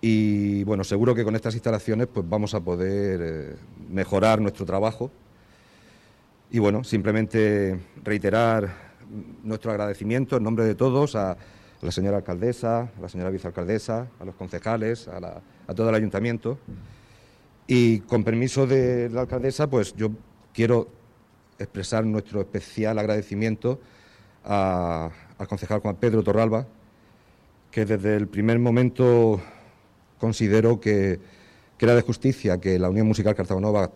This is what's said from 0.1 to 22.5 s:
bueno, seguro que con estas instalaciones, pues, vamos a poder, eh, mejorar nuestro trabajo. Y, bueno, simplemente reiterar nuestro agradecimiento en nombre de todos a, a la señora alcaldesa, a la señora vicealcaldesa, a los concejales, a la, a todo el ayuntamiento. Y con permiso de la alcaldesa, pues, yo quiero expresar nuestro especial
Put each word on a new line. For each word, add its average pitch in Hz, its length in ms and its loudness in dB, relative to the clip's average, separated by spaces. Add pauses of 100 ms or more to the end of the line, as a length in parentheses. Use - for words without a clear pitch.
bueno, 98 200 -2
seguro 113 320 2
que 117 80 0
con 110 120 0
estas 110 200 -4
instalaciones, 113 520 -2
pues, 92 200 -4
vamos 104 260 -2
a 107 60 -2
poder, 92 600 -2
eh, 76 340 -8 (340)
mejorar 101 520 2
nuestro 101 240 -2
trabajo. 107 460 -2 (1400)
Y, 117 80 0
bueno, 104 240 2
simplemente 104 960 0 (240)
reiterar 104 840 0 (540)
nuestro 110 280 -6
agradecimiento 107 680 -2
en 113 60 0
nombre 113 220 0
de 107 100 2
todos 135 400 0
a, 98 160 -2
a 87 60 -6 (440)
la 90 100 -4
señora 101 260 0
alcaldesa, 113 800 -2
a 95 40 -14
la 92 80 -12
señora 92 200 -6
vicealcaldesa, 95 760 -6 (120)
a 90 60 -16
los 92 100 -14
concejales, 110 720 -6
a 90 120 -14
la, 85 220 -14 (260)
a - 60 -8
todo 113 160 0
el 110 60 4
ayuntamiento. 110 640 -2 (1080)
Y 120 340 6
con 110 220 0
permiso 127 420 0
de 123 440 2
la 120 120 -2
alcaldesa, 127 480 -2
pues, 117 260 0
yo 110 140 -2 (440)
quiero 117 340 2 (720)
expresar 101 460 -4
nuestro 107 340 -2
especial 107 580 -4